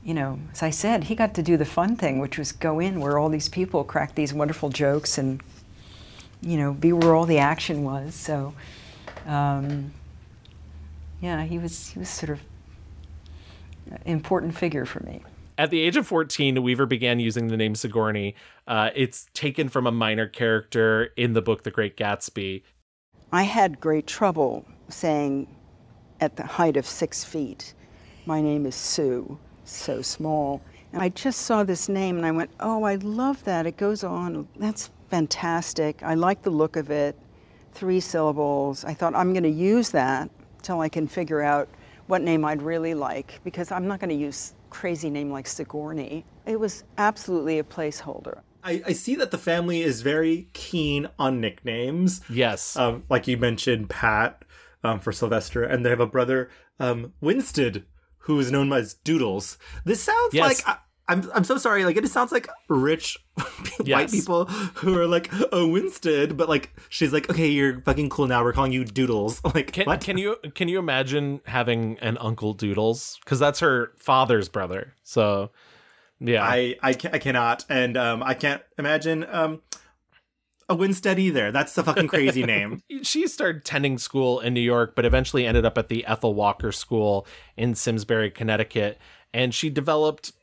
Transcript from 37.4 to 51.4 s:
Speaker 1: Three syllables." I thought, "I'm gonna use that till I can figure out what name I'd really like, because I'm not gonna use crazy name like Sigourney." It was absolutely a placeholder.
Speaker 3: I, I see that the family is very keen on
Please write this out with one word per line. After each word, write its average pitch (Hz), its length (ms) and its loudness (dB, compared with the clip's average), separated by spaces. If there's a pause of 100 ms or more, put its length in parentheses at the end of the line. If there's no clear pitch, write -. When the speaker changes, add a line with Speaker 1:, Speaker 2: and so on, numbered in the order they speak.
Speaker 1:
Three 185 260 0
syllables." 143 840 0
I 156 100 -6
thought, 165 180 0
"I'm 185 220 2
gonna 175 140 2
use 196 420 2
that 135 400 0 (320)
till 175 180 -4
I 156 80 0
can 156 180 -2
figure 156 360 -2
out 147 260 2 (380)
what 185 160 2
name 160 200 2
I'd 151 200 -2
really 165 320 -2
like, - 480 -6
because 175 280 -8
I'm 185 160 -4
not 196 120 -4
gonna 180 160 -4
use 143 380 -6 (160)
crazy 165 400 -6
name 143 220 -4
like 135 160 -8
Sigourney." 151 800 -8 (200)
It 220 140 -4
was 214 240 -4 (140)
absolutely 180 600 0
a 151 40 -2
placeholder. - 760 -8 (240)
Speaker 3:
I, 180 240 -2
I 185 60 0
see 240 220 -2
that 294 160 0
the - 60 -4
family 170 440 0
is 131 200 0
very 160 520 0
keen 147 560 -2 (100)
on 131 220 0